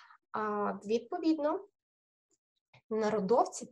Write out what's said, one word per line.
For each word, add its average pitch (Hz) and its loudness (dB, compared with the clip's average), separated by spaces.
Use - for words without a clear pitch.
А, 208 -2
відповідно, 302 0
народовці — 214 2